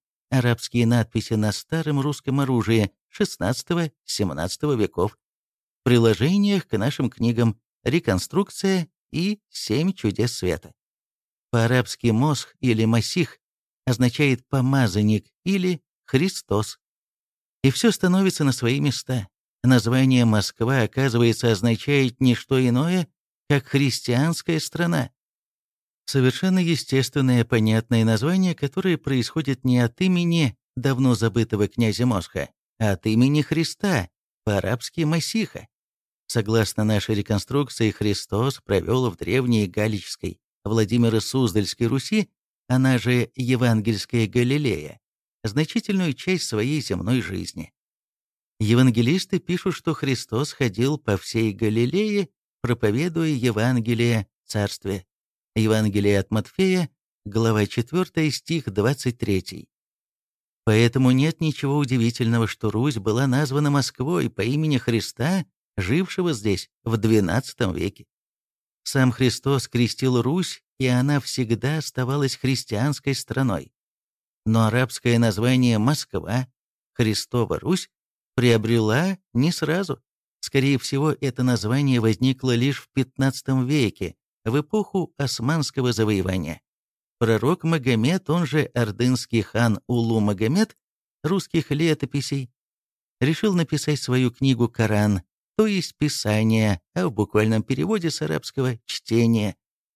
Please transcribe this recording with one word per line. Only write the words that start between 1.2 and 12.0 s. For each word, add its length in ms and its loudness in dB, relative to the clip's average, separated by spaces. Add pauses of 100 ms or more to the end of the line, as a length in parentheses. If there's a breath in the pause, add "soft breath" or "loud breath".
на 180 0
старом 480 -4
русском 400 -4
оружии 500 2 (200)
шестнадцатого, 840 -4 (140)
семнадцатого 720 -4
веков». 400 -2 (640)
В 20 -14
приложениях 840 2
к 80 -2
нашим 320 -2
книгам 500 0 (240)
«Реконструкция» 1040 -2 (240)
и 380 -4
«Семь 420 -2
чудес 460 -2
света». 360 -6 (800)
По-арабски 540 0